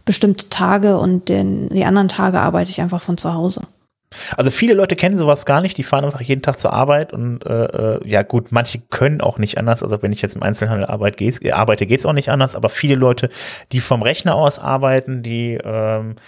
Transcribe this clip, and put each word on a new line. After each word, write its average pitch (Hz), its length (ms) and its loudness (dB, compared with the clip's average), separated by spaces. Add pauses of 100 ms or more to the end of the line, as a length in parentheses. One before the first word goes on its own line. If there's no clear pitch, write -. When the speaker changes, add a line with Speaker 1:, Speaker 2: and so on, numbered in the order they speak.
Speaker 1:
bestimmte 202 440 2
Tage 196 480 2
und 185 320 0
den, 196 420 0
die 190 140 0
anderen 190 240 4
Tage 185 320 0
arbeite 180 300 0
ich - 100 -8
einfach 175 220 -2
von 175 160 -2
zu 175 160 -2
Hause. 170 280 -2 (720)
Speaker 2:
Also 131 140 2
viele 226 240 4
Leute 190 200 2
kennen 185 220 2
sowas 147 300 2
gar 143 160 4
nicht, 185 160 -4
die 143 40 -4
fahren 139 220 0
einfach 139 160 -4
jeden 131 220 -2
Tag - 180 0
zur - 140 0
Arbeit 143 400 2
und, 120 320 -6
äh, 117 180 0
äh, - 420 -2
ja 104 160 2
gut, - 300 0
manche 117 260 0 (120)
können 147 320 0
auch - 160 0
nicht 107 180 -2
anders, 113 260 0
also 104 200 -2
wenn 104 100 0
ich 104 80 -4
jetzt 98 160 -4
im 98 60 -6
Einzelhandel 107 420 -2
arbeit-, 104 320 -2
geht's, 120 240 -2
äh, - 120 0
arbeite, 104 340 2
geht's 120 180 2
auch 151 80 2
nicht 143 160 0
anders, 135 260 0
aber 110 140 -2
viele 139 260 2
Leute, 127 360 2 (420)
die 127 80 0
vom 120 220 0
Rechner 127 320 0
aus 143 240 2
arbeiten, 131 640 0
die, 117 420 -4
ähm, 110 520 -4 (120)